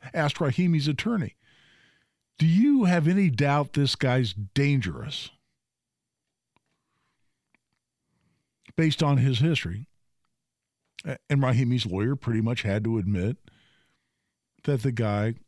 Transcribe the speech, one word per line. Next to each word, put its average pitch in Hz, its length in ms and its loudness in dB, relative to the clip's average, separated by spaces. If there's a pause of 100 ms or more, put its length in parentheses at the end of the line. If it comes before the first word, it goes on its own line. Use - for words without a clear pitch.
(140)
asked 151 240 -2
Rahimi's 160 500 0
attorney, 180 480 -4 (1000)
"Do 156 80 2
you 233 400 4
have 170 220 2
any 185 220 4
doubt 143 440 0
this 143 220 0
guy's 123 380 0
dangerous 113 1000 -4 (3500)
based 160 260 2
on 143 160 2
his 127 220 2
history?" 127 480 -2 (1160)
A-, 139 140 -10 (120)
and 139 120 0
Rahimi's 123 440 0
lawyer 104 300 -2
pretty 113 260 -4
much 117 200 -2
had 104 220 -2
to 113 140 -2
admit 98 400 -2 (1300)
that 139 180 -2
the 135 100 -2
guy, 107 440 -2 (120)